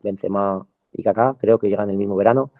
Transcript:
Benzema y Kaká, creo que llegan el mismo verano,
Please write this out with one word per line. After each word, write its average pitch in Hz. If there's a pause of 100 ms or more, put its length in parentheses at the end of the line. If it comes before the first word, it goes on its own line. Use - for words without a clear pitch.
Benzema 98 (280)
y -
Kaká, 113
creo -
que 104
llegan 101
el 98
mismo 101
verano, 120